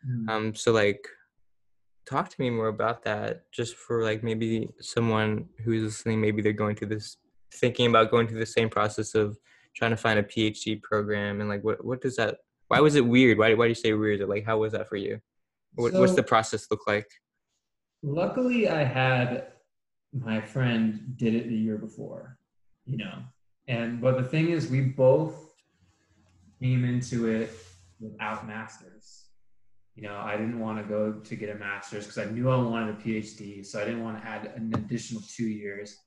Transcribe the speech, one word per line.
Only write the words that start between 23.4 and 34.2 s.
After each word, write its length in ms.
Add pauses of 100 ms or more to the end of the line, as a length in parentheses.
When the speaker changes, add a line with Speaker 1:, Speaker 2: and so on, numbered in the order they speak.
Speaker 1:
and, 320
but 160
the 60
thing 280
is, 200
we 100
both 760 (1040)
came 240
into 420
it 240 (500)
without 460
masters. 800 (680)
You 100
know, 120
I 200
didn't 240
wanna 240
go 300
to 220
get 120
a 100
master's 480
'cause 120
I 120
knew 200
I 60
wanted 380
a 40
P 180
H 200
D, 260
so 180
I 40
didn't 200
wanna 200